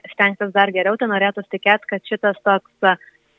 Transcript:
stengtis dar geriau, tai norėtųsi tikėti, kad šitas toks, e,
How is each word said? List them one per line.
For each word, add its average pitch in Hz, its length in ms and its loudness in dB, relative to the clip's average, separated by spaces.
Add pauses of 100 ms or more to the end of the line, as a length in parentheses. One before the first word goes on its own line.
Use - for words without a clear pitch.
(140)
stengtis 202 420 -2
dar 202 160 4
geriau, 185 240 0
tai 226 160 -2
norėtųsi 202 460 -2
tikėti, 208 320 0
kad 196 180 -6
šitas 208 380 -2
toks, 196 260 0 (140)
e, 185 80 6 (460)